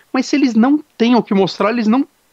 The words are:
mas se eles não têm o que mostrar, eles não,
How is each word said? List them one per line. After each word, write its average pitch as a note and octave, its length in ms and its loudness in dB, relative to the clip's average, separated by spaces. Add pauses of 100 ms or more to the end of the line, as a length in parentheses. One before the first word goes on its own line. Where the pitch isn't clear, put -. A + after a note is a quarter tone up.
(120)
mas C4 140 -4
se D4 100 -2
eles C4+ 180 0
não B3+ 240 2 (180)
têm A#3+ 200 2
o B3+ 80 2
que A3 100 -4
mostrar, G3 360 0
eles A#3 180 -2
não, C4+ 180 0 (260)